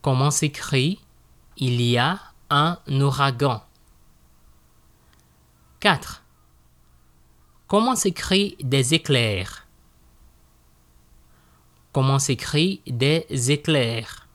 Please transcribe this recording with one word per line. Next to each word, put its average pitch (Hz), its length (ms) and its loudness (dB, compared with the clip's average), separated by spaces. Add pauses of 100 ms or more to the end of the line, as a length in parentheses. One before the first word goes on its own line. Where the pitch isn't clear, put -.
Comment 135 300 0
s'écrit 143 680 -2 (580)
il 123 240 0
y 120 160 2
a 151 220 0 (300)
un 156 280 2 (120)
ouragan ? 135 720 0 (2250)
Quatre. - 440 0 (1400)
Comment 226 280 2
s'écrit 196 640 0
des 135 340 0
éclairs ? 117 760 -2 (2250)
Comment 135 260 2
s'écrit 151 680 -2
des 139 380 0 (260)
éclairs ? 123 840 -2